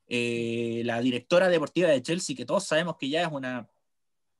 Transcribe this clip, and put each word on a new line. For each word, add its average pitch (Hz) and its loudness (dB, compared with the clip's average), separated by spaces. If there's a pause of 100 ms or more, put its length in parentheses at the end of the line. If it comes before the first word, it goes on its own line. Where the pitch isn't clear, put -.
Eh, 117 -2
la 117 -2
directora 131 2
deportiva 165 2
de 135 4
Chelsea, 160 -4
que 123 -10
todos 185 0
sabemos 160 0
que 139 -6
ya 160 0
es 170 0
una 127 -8 (720)